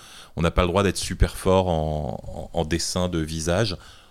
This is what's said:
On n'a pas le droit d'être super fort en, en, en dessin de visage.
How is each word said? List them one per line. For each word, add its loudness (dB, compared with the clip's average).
On -2
n'a 2
pas 2
le 4
droit 2
d'être 2
super 0
fort 4
en, -4
en, 0
en 0
dessin -2
de -2
visage. -2